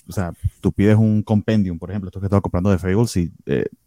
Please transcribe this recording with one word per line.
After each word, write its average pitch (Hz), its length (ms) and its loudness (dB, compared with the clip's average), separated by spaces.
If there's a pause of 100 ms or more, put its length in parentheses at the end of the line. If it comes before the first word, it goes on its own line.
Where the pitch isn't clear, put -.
o 90 40 -16
sea, 85 200 -6 (300)
tú 95 100 0
pides 104 240 4
un 107 260 2
compendium, 104 560 0
por 87 120 -12
ejemplo, 95 180 -8
esto 92 120 -12
que 98 60 -6
estaba 98 140 4
comprando 92 300 0
de 92 80 4
Fables, 95 400 0
y, 85 120 0 (140)
eh, 64 220 -2 (200)